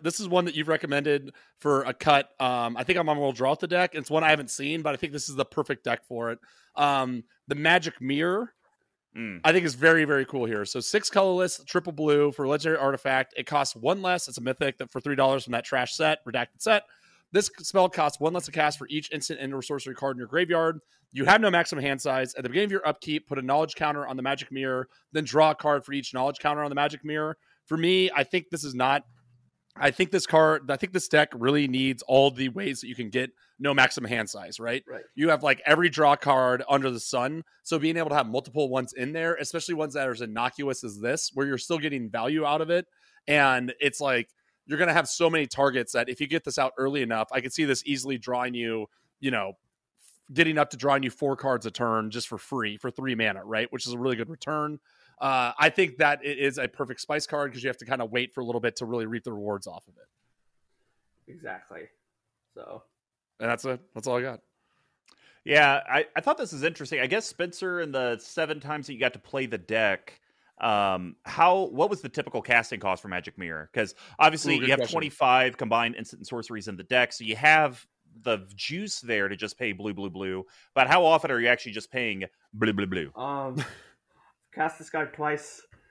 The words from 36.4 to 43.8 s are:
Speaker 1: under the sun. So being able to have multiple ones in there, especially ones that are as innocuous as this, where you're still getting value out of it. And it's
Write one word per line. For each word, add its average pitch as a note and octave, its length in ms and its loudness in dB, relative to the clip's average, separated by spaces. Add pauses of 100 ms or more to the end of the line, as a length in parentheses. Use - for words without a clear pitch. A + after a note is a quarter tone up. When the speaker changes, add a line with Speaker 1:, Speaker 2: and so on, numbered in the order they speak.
Speaker 1:
under C3+ 220 2
the A#2+ 100 -4
sun. C3+ 440 -4 (200)
So E3 140 -2
being D#3+ 200 0
able D#3+ 120 -2
to C#3+ 60 0
have C3+ 120 2
multiple C3 420 -2
ones B2+ 240 -2
in B2+ 200 -6
there, E3 220 -2
especially D#3+ 400 -6
ones D#3 180 -4
that C3+ 140 -2
are B2+ 40 -2
as A2+ 100 -8
innocuous B2 640 -4
as G#2 160 -10
this, B2 360 -2
where C#3 100 -2
you're C#3 140 -2
still E3+ 180 -4
getting C#3 320 -6
value B2+ 360 -2
out D3 160 0
of D#3+ 100 -2
it. F3 160 0 (400)
And C3 520 4
it's C#3+ 220 0